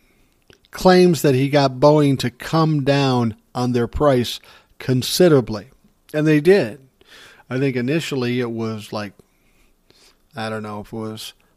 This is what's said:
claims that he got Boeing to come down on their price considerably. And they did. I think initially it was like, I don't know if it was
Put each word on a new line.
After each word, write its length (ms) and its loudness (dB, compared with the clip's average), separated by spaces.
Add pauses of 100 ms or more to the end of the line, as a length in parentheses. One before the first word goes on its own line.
(720)
claims 500 4
that 140 2
he 140 0
got 300 0
Boeing 400 4
to 120 -4
come 520 -2
down 520 0 (200)
on 160 -4
their 160 0
price 520 0 (400)
considerably. 880 0 (460)
And 120 -2
they 160 2
did. 380 2 (680)
I 100 -6
think 160 -2
initially 640 -4
it 100 -4
was 420 -10
like, 220 -10 (1200)
I 140 -8
don't 140 -8
know 180 -12
if 100 -18
it 60 -12
was 360 -12 (240)